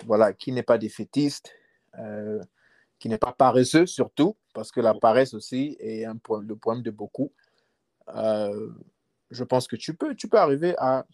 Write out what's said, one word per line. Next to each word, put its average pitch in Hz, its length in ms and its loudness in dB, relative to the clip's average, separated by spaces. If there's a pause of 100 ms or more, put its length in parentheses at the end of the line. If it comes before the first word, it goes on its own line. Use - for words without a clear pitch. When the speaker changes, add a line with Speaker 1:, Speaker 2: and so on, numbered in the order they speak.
Speaker 1:
voilà, 107 260 4
qui - 200 -10
n'est 123 100 -2
pas 117 160 4
défaitiste, 113 760 -4 (460)
euh, 107 420 -8 (580)
qui - 100 -8
n'est 110 100 -2
pas - 140 0
paresseux 127 540 4
surtout, 160 500 0 (180)
parce 107 180 -12
que - 80 -4
la 113 140 4
Speaker 2:
Oui. - 60 -8
Speaker 1:
paresse 123 340 4
aussi 131 440 -6
est 110 260 -8
un 113 120 -10
pro-, 110 240 -6
le 107 160 -10
problème 117 260 -4
de 117 80 -6
beaucoup. 104 420 -8 (840)
Euh, 107 560 -2 (600)
je 123 140 -8
pense 127 240 0
que 123 80 -6
tu 156 180 -8
peux, 285 200 -4
tu 233 140 -12
peux 220 100 6
arriver 165 400 2
à, 131 360 0